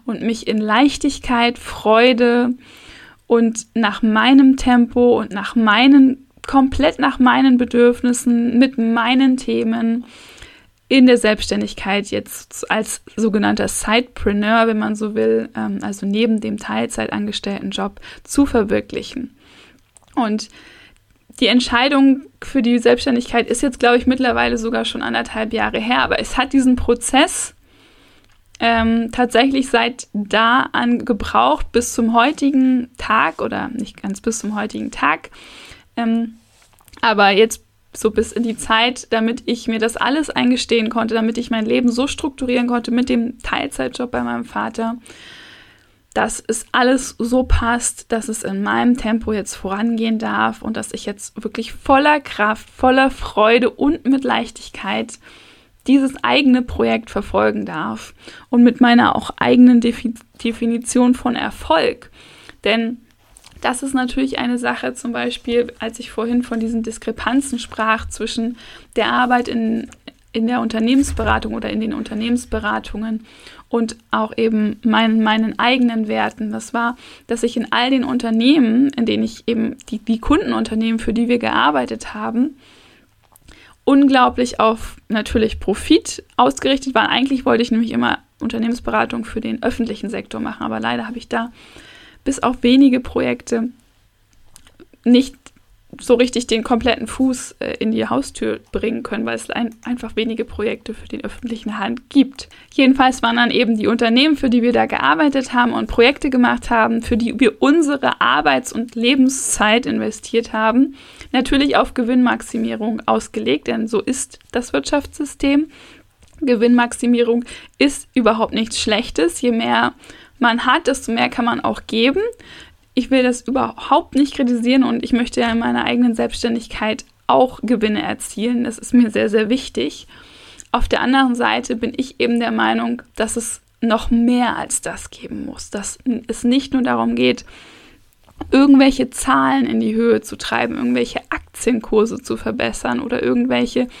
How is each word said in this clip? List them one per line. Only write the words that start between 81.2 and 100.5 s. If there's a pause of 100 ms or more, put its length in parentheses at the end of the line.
wir
gearbeitet
haben, (1300)
unglaublich
auf (100)
natürlich
Profit (140)
ausgerichtet
war.
Eigentlich
wollte
ich
nämlich
immer (220)
Unternehmensberatung
für
den
öffentlichen
Sektor
machen,
aber
leider
habe
ich
da (800)
bis
auf
wenige
Projekte (1300)
nicht (640)
so
richtig
den
kompletten
Fuß,
äh,
in
die
Haustür (120)
bringen
können,
weil
es
ein-,
einfach
wenige
Projekte